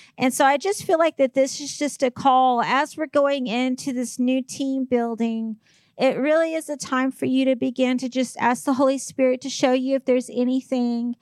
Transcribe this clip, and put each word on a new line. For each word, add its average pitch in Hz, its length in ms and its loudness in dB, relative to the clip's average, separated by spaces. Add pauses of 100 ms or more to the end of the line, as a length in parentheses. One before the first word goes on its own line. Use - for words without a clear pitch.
(180)
And 254 140 2
so 285 120 2
I 277 120 4
just 381 280 -2
feel 349 140 2
like 320 200 0
that 269 160 2
this 269 260 0
is 285 160 -12
just - 260 -4
a 254 80 2
call 254 520 4
as 254 340 0
we're 311 100 -6
going 277 400 0
into 254 460 -2
this 247 260 -6
new 254 240 0
team 269 420 -4
building. 226 720 -2 (420)
It 262 200 2
really 320 360 0
is 320 140 -6
a 294 80 -6
time 262 340 -2
for - 140 -8
you 262 220 2
to 262 100 2
begin 254 420 0
to 254 100 -6
just 247 300 -4
ask 240 260 0
the 277 100 0
Holy 269 240 2
Spirit 254 440 0
to 277 80 -8
show 254 220 2
you 262 240 2
if 262 80 -4
there's 247 280 0
anything 247 880 -2